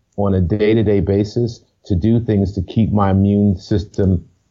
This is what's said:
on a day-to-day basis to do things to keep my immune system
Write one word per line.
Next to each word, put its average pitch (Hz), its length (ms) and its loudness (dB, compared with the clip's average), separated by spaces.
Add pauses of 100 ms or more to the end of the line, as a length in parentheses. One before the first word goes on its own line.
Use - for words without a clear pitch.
(160)
on 98 200 -2
a 95 60 0
day-to-day 104 580 0
basis 104 600 -2 (240)
to 98 100 -2
do 113 280 0
things 98 300 0
to 98 80 -6
keep - 300 -2
my 101 180 0
immune 101 480 2
system 98 680 -2 (280)